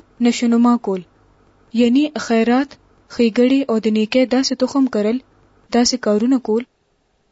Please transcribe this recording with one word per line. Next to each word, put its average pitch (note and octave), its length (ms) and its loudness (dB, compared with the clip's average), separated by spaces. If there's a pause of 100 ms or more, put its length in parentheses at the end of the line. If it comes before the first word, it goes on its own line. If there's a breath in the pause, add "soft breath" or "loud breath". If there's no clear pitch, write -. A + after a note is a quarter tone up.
(280)
نشونما A#3+ 460 2 (120)
کول. F#3+ 160 -6 (720)
یعنی A#3+ 300 2 (220)
خیرات، A#3+ 440 0 (400)
ښېګړې B3 580 2
او A3+ 160 -2
د - 20 -2 (120)
نیکۍ A3 260 0 (100)
داسې C4+ 280 0
تخم C4+ 320 0
کرل، A3 240 -2 (520)
داسې A#3+ 260 0 (100)
کارونه A3 320 2 (100)
کول، A3+ 160 -2 (680)